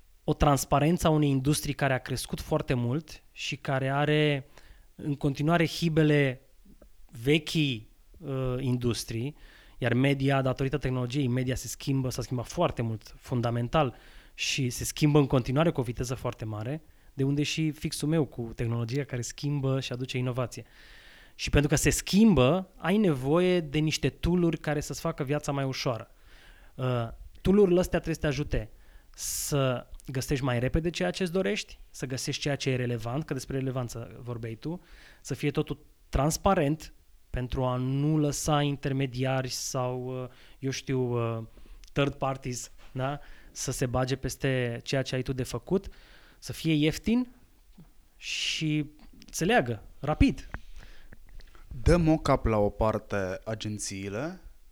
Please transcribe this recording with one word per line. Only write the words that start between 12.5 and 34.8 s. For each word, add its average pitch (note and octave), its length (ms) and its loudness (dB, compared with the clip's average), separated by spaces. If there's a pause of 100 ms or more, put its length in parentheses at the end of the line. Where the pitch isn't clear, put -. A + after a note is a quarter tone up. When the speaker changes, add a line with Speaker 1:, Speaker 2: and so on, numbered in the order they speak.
Speaker 1:
mult, A2+ 360 -6
fundamental, A#2+ 800 0 (380)
și - 360 -2
se B2 140 -6
schimbă D3+ 360 4
în C#3 80 6
continuare C3+ 440 2
cu - 80 -2
o C3 40 2
viteză B2 320 -4
foarte A#2+ 300 -6
mare, A2 360 -6 (320)
de C#3 100 -2
unde C#3+ 200 2
și D#3 280 0
fixul - 360 -4
meu D#3 180 4
cu - 160 -8 (140)
tehnologia A#2 480 -2
care B2+ 180 -6
schimbă C3+ 580 -2
și B2+ 120 -6
aduce B2+ 260 -4
inovație. B2 480 -4 (680)
Și - 140 -6
pentru D3 200 4
că D#3 60 2
se C#3+ 140 4
schimbă, F#3 880 4
ai F3+ 220 0
nevoie F3 640 4
de D3+ 180 -2
niște D3+ 320 2
tool-uri E3+ 480 2
care D3 220 -2
să-ți C#3 200 -6
facă D#3+ 240 -4
viața D3 280 -2
mai C#3 120 0
ușoară. B2+ 480 -4 (640)
Uh, B2 320 0 (340)
tool-urile F#3 380 6
astea F3 200 0
trebuie D#3+ 160 -2
să - 60 -8
te D#3+ 60 0
ajute C3 420 -2 (460)
să - 720 -2 (200)
găsești C3 360 -2
mai B2 160 2
repede D#3 300 0
ceea F3 220 -2
ce-ți F3 200 -4
dorești, F#3+ 480 -2 (100)
să - 160 -12
găsești B2+ 360 -6
ceea C#3+ 140 -2
ce C3+ 140 -2
e C3 60 2
relevant, A#2+ 500 -2
că - 80 -4
despre C3 240 -6
relevanță B2 640 -6
vorbeai A#2 360 -8
tu, E3 260 -8 (400)